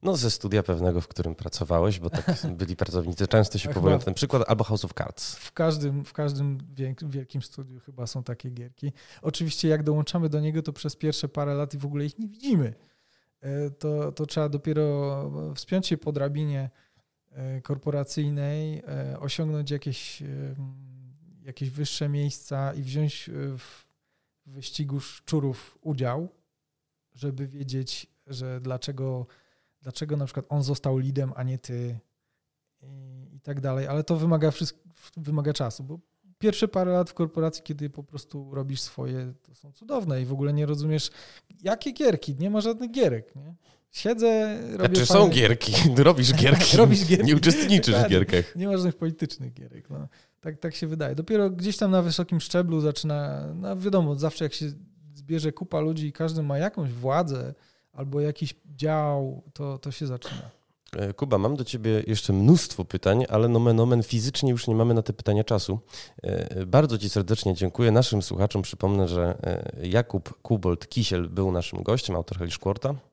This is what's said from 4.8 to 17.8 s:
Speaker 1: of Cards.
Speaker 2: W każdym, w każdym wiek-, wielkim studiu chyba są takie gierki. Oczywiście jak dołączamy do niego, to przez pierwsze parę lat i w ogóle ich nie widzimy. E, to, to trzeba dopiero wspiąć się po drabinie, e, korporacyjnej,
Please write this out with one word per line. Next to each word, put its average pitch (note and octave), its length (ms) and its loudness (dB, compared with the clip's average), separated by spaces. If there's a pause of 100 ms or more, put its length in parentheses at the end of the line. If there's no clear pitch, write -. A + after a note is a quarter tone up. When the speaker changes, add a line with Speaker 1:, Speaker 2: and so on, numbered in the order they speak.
Speaker 1:
of - 80 -6
Cards. - 420 -8
Speaker 2:
W - 160 -18
każdym, D3 540 -2
w - 80 -20
każdym C#3+ 440 -2 (180)
wiek-, C3 340 -8
wielkim C3+ 320 -8
studiu B2+ 380 -16
chyba B2 280 -12
są B2+ 160 -8
takie B2 260 -10
gierki. B2 420 -10 (300)
Oczywiście D#3+ 460 -2
jak D#3 160 4
dołączamy D3+ 460 0
do D3+ 100 -2
niego, D#3 220 -2
to D3+ 120 -6
przez C#3+ 220 -8
pierwsze D3+ 340 -4
parę C#3+ 240 -4
lat C#3+ 200 -4
i D3 40 -8
w C#3 80 -8
ogóle C#3+ 200 -4
ich D3 140 -8
nie A3 80 -6
widzimy. G#3 460 0 (680)
E, C#3+ 280 -6
to, D3 420 -4
to D3+ 140 -6
trzeba D3 240 -2
dopiero C#3+ 840 -2 (240)
wspiąć F#3 320 -2
się E3 100 0
po - 140 -6
drabinie, C#3+ 580 -4 (600)
e, C3 300 -10
korporacyjnej, D3 1300 -4